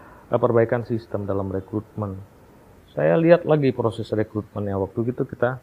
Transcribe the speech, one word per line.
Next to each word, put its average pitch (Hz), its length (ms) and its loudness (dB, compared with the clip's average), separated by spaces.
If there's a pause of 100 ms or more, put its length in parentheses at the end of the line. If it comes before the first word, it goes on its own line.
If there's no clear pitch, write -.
(300)
eh, 120 100 2
perbaikan 117 480 4
sistem 104 420 -6
dalam 98 220 -2
rekrutmen. 98 680 -6 (760)
Saya 156 240 2
lihat 170 280 6
lagi 143 280 2
proses 110 400 -2
rekrutmennya. 104 640 -4
Waktu 113 360 -2
itu 135 120 -4
kita 123 380 -4